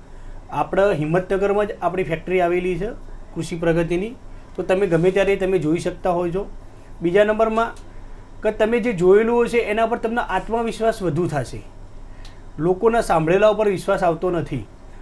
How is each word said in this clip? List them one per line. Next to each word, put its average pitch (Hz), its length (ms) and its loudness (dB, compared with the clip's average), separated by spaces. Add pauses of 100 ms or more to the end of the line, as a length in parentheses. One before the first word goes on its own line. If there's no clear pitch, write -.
(500)
આપણે 190 420 2
હિંમતનગરમાં 185 720 0
જ - 20 -2 (140)
આપણી 180 200 0
ફેક્ટરી 170 380 -2
આવેલી 180 380 0
છે 208 120 -4 (440)
કૃષિ 165 220 -6
પ્રગતિની, 170 580 0 (420)
તો 185 60 -4
તમે 190 240 2
ગમે 170 240 2
ત્યારે 196 260 2
તમે 190 220 2
જોઈ 156 200 0
શકતા 180 320 -4
હોય 175 200 0
છો. 196 200 -4 (520)
બીજા 180 220 4
નંબરમાં 220 680 0 (480)
કે 214 80 2
તમે 220 300 2
જે 240 120 0
જોયેલું 214 520 6
હશે 233 140 0
એના 214 280 2
પર 226 120 0
તમને 226 220 -2
આત્મવિશ્વાસ 220 840 -2
વધુ 170 240 0
થશે. 123 360 -4 (960)
લોકોના 185 420 2
સાંભળેલા 185 480 4
ઉપર 208 200 2
વિશ્વાસ 190 340 0
આવતો 175 280 2
નથી. 147 360 -4 (360)